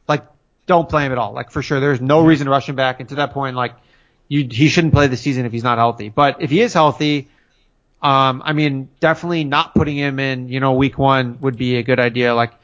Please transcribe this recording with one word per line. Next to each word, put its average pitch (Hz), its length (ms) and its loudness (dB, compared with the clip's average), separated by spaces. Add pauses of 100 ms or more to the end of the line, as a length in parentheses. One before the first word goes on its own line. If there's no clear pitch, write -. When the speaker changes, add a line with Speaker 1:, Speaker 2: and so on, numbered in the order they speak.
Speaker 1:
like, 147 180 -2 (420)
don't 175 220 2
play 151 180 0
him 131 60 -4
at 127 60 -4
all. 107 140 -4
Like, 123 180 -12
for 147 100 -8
sure, 135 200 -2
there's 139 200 0
no 143 220 4
Speaker 2:
Yeah. 160 60 6
Speaker 1:
reason 147 160 4
to 139 80 -2
rush 139 160 0
him 139 80 -8
back. 131 240 -2
And 123 80 -16
to 139 80 -12
that 139 160 -4
point, 135 240 -6
like, 120 180 -4 (540)
you, 143 200 -2
he 120 200 2
shouldn't 165 240 2
play 143 160 4
the 127 80 -4
season 127 280 -4
if 120 60 -6
he's 117 140 -6
not 120 140 0
healthy. 117 300 0
But 139 320 0
if 139 100 -4
he 165 100 2
is 240 120 0
healthy, 147 560 0 (720)
um, 135 440 2
I 156 80 -4
mean, 143 380 -2 (100)
definitely 165 420 0
not 147 320 -2
putting 147 220 0
him 139 240 -4
in, 131 280 -4
you 127 120 -4
know, 135 140 2
week 131 240 0
one 131 420 0
would 131 160 -4
be 123 200 -2
a 120 60 -2
good 127 160 0
idea. 120 360 0
Like, 117 180 -2 (120)